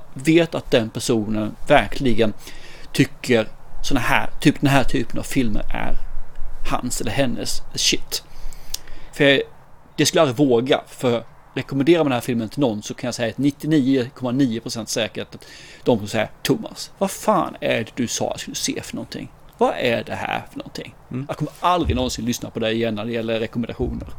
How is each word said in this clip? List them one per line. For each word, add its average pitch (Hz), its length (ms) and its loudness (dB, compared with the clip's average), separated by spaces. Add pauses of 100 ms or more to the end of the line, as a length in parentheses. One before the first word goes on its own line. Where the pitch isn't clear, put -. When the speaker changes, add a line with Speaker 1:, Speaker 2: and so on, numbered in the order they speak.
(140)
Speaker 1:
vet 160 400 4
att - 160 -6
den 117 200 4
personen 107 680 -2 (120)
verkligen 113 640 4 (600)
tycker 117 560 0 (340)
såna 139 180 4
här, 127 300 2 (100)
typ - 200 4
den 143 100 2
här 135 140 4
typen - 340 2
av - 40 -2
filmer 113 400 2 (120)
är 55 220 6 (760)
hans 123 300 -2
eller 117 100 -2
hennes 117 520 2 (120)
shit. - 480 0 (920)
För 139 300 4 (540)
det 147 100 4
skulle 175 160 2
jag 151 60 4
aldrig 135 200 2
våga, 127 400 4
för 117 340 -2 (320)
rekommenderar 139 440 2
man 160 80 2
den 135 60 0
här 120 80 0
filmen 117 280 -4
till - 120 -8
någon 110 220 0
så - 120 -12
kan 127 140 -8
jag 117 60 -6
säga 120 140 -2
att 104 100 -6
nittionio 135 760 0
komma 127 160 -6
nio 120 300 0
procent 113 280 -10
säkert - 460 -6
att 90 100 -20 (400)
de 123 120 4
kommer 104 120 -6
säga, 107 200 -2 (140)
"Thomas, - 560 -4
vad 190 120 -2
fan - 500 0
är 127 180 -2
det 113 160 -6
du 120 140 -2
sa - 220 -4
jag - 100 -8
skulle - 160 -12
se - 260 -6
för - 140 -12
någonting? - 340 -12 (280)
Vad 247 200 2
är 117 280 0
det 107 80 -8
här - 360 -6
för - 80 -14
någonting?" - 360 -14 (160)
Speaker 2:
Mm. 127 180 -8
Speaker 1:
Jag - 80 -6
kommer - 240 -6
aldrig 170 360 0
någonsin 123 280 -4
lyssna 117 260 -4
på - 100 -8
det 113 120 0
igen 113 220 -2
när 104 100 -6
det 117 80 -6
gäller 113 280 -2
rekommendationer. 117 680 -6 (120)